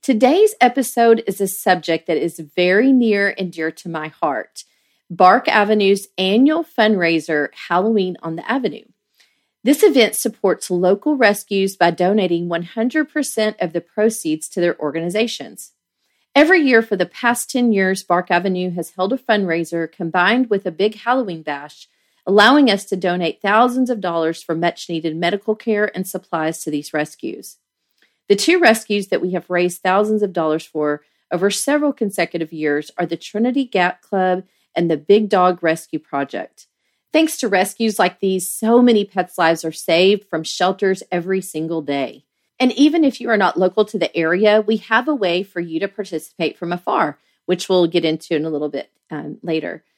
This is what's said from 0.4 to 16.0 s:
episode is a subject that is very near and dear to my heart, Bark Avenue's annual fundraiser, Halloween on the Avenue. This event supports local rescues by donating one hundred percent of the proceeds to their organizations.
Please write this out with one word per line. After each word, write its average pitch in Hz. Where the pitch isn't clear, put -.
episode 233
is 196
a 196
subject 170
that 165
is 165
very 185
near 208
and 180
dear 160
to -
my 156
heart, -
Bark 185
Avenue's 202
annual 262
fundraiser, 165
Halloween 185
on 165
the -
Avenue. 240
This 277
event 262
supports -
local 190
rescues 202
by 175
donating 180
one 170
hundred 240
percent 220
of 170
the 170
proceeds 208
to 190
their 175
organizations. 170